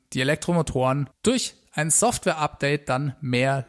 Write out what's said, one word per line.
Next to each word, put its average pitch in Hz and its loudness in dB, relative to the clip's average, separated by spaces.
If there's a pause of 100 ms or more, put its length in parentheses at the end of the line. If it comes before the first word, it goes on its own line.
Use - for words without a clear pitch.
(140)
die 127 -2
Elektromotoren 143 0 (120)
durch - 0 (180)
ein 156 -2
Software-Update 151 0
dann 135 -2
mehr 131 0